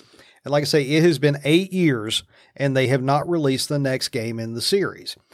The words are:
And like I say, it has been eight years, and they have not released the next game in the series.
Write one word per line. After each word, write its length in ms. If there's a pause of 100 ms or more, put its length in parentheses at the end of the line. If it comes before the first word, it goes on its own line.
(460)
And 60
like 100
I 40
say, 180
it 180
has 160
been 260
eight 300
years, 500 (320)
and 220
they 100
have 140
not 260
released 400
the 120
next 300
game 300
in 140
the 80
series. 560 (160)